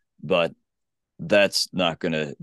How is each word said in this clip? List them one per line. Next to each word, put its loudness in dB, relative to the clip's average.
but 0
that's 2
not -2
gonna -2